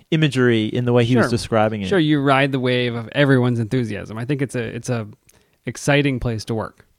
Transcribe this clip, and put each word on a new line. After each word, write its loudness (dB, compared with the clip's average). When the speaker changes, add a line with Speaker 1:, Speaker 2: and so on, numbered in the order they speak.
Speaker 1:
imagery 2
in -2
the 0
way 4
he 2
was 4
Speaker 2:
Sure. -4
Speaker 1:
describing 0
it. -4
Speaker 2:
Sure, 0
you 2
ride 2
the -2
wave 0
of -8
everyone's 4
enthusiasm. -4
I -8
think -2
it's -6
a, -4
it's -8
a -4
exciting 0
place -4
to -6
work. -10